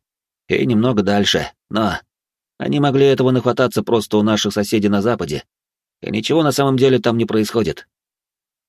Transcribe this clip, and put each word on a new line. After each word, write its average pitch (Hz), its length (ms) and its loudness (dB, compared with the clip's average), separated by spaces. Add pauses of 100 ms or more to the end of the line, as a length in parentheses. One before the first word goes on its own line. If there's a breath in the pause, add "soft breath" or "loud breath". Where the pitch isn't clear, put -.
(480)
И - 160 0
немного 117 380 2
дальше, 95 480 0 (180)
но 104 300 -4 (600)
они 147 200 -4
могли 139 280 2
этого 131 260 2
нахвататься 120 500 0
просто 107 360 0
у 104 40 2
наших 104 300 0
соседей 104 360 0
на 101 140 0
западе. 87 420 -4 (560)
И - 100 -10
ничего 147 340 0
на 143 80 2
самом 139 240 2
деле 127 240 4
там 117 180 0
не 117 60 0
происходит». 107 640 -2 (800)